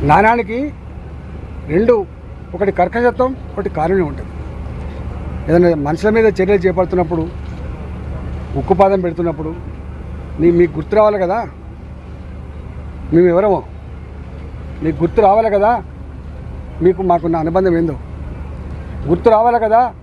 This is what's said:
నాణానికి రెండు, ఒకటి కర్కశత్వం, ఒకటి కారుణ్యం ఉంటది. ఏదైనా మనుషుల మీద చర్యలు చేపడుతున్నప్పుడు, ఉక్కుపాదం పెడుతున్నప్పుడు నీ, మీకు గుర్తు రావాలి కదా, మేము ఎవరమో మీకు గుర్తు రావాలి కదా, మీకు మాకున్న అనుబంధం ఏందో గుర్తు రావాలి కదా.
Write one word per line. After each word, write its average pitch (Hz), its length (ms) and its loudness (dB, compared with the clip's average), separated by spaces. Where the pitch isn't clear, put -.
నాణానికి 220 680 4
రెండు, 226 400 4
ఒకటి 190 180 0
కర్కశత్వం, 240 640 2
ఒకటి 202 160 -4
కారుణ్యం 170 380 2
ఉంటది. - 200 -8
ఏదైనా 165 340 4
మనుషుల 160 280 0
మీద 220 140 4
చర్యలు 196 280 4
చేపడుతున్నప్పుడు, 175 760 2
ఉక్కుపాదం 190 440 4
పెడుతున్నప్పుడు 165 540 -2
నీ, 170 100 6
మీకు 170 260 4
గుర్తు 156 200 -2
రావాలి 214 220 6
కదా, 190 280 0
మేము 170 140 6
ఎవరమో 180 360 4
మీకు 156 200 -2
గుర్తు 170 180 2
రావాలి 214 300 6
కదా, 208 320 2
మీకు 180 200 4
మాకున్న 170 340 2
అనుబంధం 170 400 2
ఏందో 165 200 0
గుర్తు 175 220 4
రావాలి 233 280 6
కదా. 226 340 4